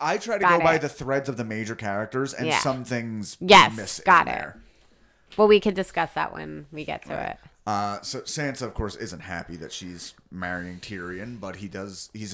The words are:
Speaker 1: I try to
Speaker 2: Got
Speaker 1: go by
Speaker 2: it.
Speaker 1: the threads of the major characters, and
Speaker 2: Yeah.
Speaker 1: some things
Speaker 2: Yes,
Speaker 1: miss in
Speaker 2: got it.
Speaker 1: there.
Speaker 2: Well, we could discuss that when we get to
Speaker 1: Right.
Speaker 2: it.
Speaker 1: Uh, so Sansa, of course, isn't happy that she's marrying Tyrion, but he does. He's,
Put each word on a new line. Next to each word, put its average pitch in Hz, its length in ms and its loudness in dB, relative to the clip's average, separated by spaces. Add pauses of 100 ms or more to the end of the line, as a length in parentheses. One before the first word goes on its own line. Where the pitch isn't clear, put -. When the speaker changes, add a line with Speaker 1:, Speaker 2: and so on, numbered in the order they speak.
Speaker 1:
I 165 160 0
try 220 200 -4
to 196 40 0
Speaker 2:
Got 175 180 8
Speaker 1:
go 165 60 2
by 165 100 6
Speaker 2:
it. 151 60 2
Speaker 1:
the 147 80 -2
threads 135 400 -2
of 120 80 -4
the 117 80 -4
major 110 300 -4
characters, 110 580 -2
and 147 140 -4
Speaker 2:
Yeah. 147 120 2
Speaker 1:
some 131 240 0
things 113 560 -6
Speaker 2:
Yes, 180 380 8
Speaker 1:
miss - 220 -6
in - 60 -10
Speaker 2:
got 175 220 6
it. 62 40 -2
Speaker 1:
there. - 280 -6 (800)
Speaker 2:
Well, 208 100 8
we 208 120 10
could 202 140 0
discuss 175 400 -4
that - 200 -2
when 156 380 -12
we 151 140 -10
get - 200 -8
to - 100 -10
Speaker 1:
Right. - 160 -6
Speaker 2:
it. - 60 -12 (280)
Speaker 1:
Uh, 101 360 -2
so - 200 -8
Sansa, 139 420 -4
of 107 100 -6
course, 107 240 -4
isn't 87 240 -10
happy 85 340 -10
that 78 160 -12
she's 90 420 -12 (160)
marrying 90 500 -8
Tyrion, 98 600 -10
but 95 160 -10
he 98 140 -10
does. 95 440 -10
He's, 107 200 -8